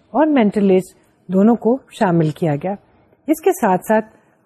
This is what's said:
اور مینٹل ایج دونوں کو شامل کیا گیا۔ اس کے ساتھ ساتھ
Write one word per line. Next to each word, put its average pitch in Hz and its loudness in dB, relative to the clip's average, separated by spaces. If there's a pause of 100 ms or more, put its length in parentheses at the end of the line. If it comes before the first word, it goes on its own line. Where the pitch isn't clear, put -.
(100)
اور 285 0
مینٹل 208 0
ایج 185 0 (360)
دونوں 202 2
کو 233 -2 (220)
شامل 170 0
کیا 156 -2
گیا۔ 190 -6 (540)
اس 311 -2
کے 381 0
ساتھ 190 0
ساتھ 220 0 (400)